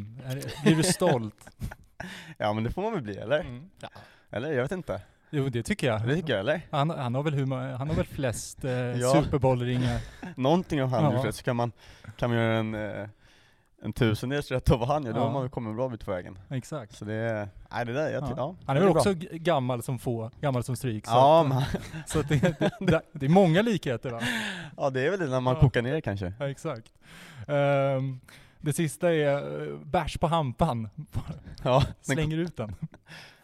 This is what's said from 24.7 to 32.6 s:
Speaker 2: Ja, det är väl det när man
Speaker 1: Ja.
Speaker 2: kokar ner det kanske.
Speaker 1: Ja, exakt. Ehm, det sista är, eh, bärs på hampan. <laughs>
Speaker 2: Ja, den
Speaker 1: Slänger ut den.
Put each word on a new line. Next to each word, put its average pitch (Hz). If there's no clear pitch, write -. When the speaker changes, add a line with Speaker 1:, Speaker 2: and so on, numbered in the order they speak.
Speaker 2:
Ja, 143
det 131
är 170
väl 202
det 165
när 131
man 127
Speaker 1:
Ja. 156
Speaker 2:
kokar 127
ner 127
det 156
kanske. 98
Speaker 1:
Ja, 143
exakt. 131
Ehm, 139
det 151
sista 170
är, 147
eh, 147
bärs 151
på -
hampan. 139
<laughs> -
Speaker 2:
Ja, 131
den -
Speaker 1:
Slänger 156
ut 170
den. 104